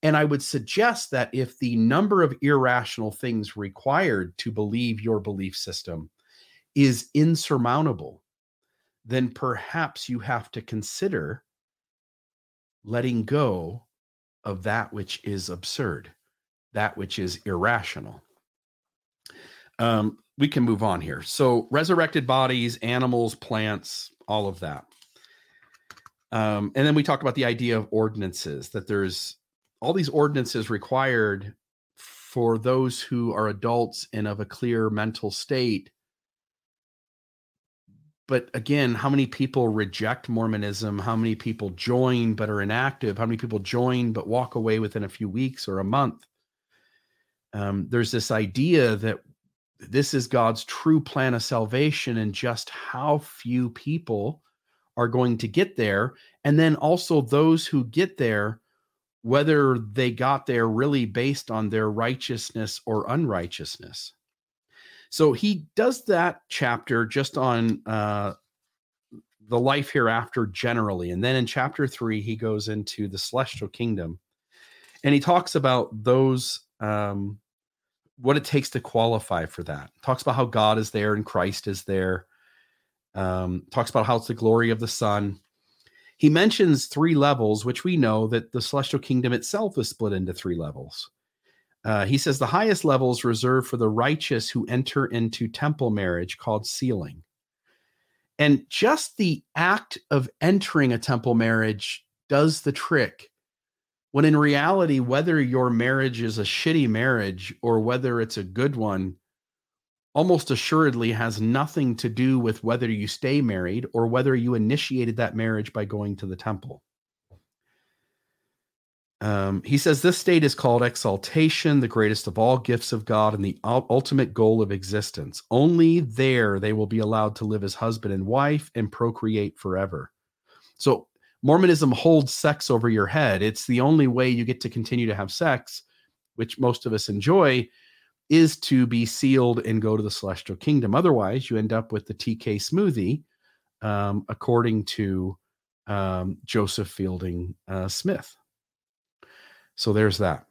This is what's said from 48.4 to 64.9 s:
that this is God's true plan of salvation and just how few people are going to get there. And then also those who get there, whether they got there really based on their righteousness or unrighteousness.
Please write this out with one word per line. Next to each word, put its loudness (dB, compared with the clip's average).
that -4
this -2
is 0
God's 2
true 2
plan -2
of -2
salvation -2
and -2
just -4
how -2
few -4
people -4
are 2
going 2
to -4
get 0
there. 0
And 6
then 6
also 2
those 4
who 0
get -2
there, -2
whether 2
they 0
got -2
there 2
really 0
based -4
on -2
their 0
righteousness -6
or -2
unrighteousness. -6